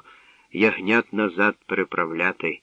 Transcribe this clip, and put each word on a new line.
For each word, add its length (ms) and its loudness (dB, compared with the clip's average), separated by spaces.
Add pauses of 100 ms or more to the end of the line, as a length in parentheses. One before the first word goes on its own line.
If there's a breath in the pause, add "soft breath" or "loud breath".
(520 soft breath)
ягнят 640 0
назад 420 0 (100)
переправляти. 960 -2